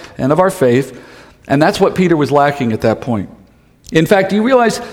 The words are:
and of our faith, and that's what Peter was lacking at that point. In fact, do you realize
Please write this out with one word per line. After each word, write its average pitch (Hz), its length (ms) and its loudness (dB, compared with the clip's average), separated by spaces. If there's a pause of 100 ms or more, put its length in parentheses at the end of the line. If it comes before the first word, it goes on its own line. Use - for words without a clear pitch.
(180)
and 131 160 0
of 156 80 2
our 190 100 2
faith, 131 500 0 (460)
and 143 140 0
that's 185 180 0
what 185 160 0
Peter 175 220 2
was 143 120 -2
lacking 143 440 0
at 107 80 -6
that 110 180 0
point. 110 300 -6 (600)
In 160 160 2
fact, 190 260 2
do 196 40 -2
you 214 80 0
realize 240 380 2 (120)